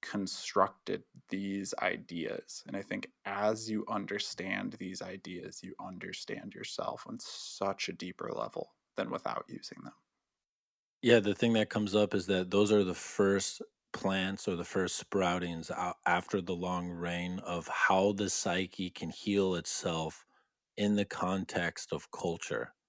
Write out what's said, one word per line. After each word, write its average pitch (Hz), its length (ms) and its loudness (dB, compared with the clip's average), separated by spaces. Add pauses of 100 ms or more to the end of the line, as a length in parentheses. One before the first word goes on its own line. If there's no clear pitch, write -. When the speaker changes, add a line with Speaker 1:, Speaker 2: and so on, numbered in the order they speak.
Speaker 1:
constructed - 1000 0 (260)
these 98 500 -4
ideas. - 840 -4
And 101 100 -8
I 98 60 -4
think - 280 -6 (160)
as 110 440 0
you 107 180 0
understand 101 880 -4
these 92 280 -8
ideas, 92 600 -10
you - 180 -10
understand - 760 -10
yourself - 520 -6
on - 140 -10
such - 680 -4
a 92 60 -4
deeper - 380 -6
level - 440 -6 (200)
than 107 140 -2
without - 380 -4
using - 360 -12
them. - 100 -16 (1080)
Speaker 2:
Yeah, 117 180 10
the 101 140 4
thing 117 200 4
that 107 160 4
comes 104 240 0
up 104 200 6
is 92 120 2
that 92 240 2
those 101 220 6
are 104 120 8
the 90 100 0
first - 680 2 (300)
plants 95 540 0
or 95 100 0
the 85 80 -4
first - 440 0
sproutings 90 640 0
a-, 87 240 -2 (120)
after 90 340 2
the 90 140 -2
long 90 360 -2
reign 87 500 -4
of - 280 -4
how 98 440 4
the 98 180 0
psyche 92 600 -2
can - 200 -6
heal 98 440 2
itself 82 720 -2 (520)
in 104 200 4
the 101 80 4
context 92 880 -2
of - 200 -6
culture. 80 640 -4 (140)